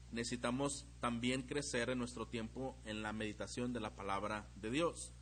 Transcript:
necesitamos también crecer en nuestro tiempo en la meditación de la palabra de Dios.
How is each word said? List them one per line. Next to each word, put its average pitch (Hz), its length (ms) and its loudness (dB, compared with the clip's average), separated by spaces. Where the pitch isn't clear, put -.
necesitamos 123 760 2
también 123 440 4
crecer 127 460 2
en 127 100 4
nuestro 117 280 -2
tiempo 120 580 -4
en 107 160 -2
la 107 120 0
meditación 110 600 0
de 117 60 0
la 107 160 -2
palabra 98 600 0
de 107 160 -2
Dios. 156 500 2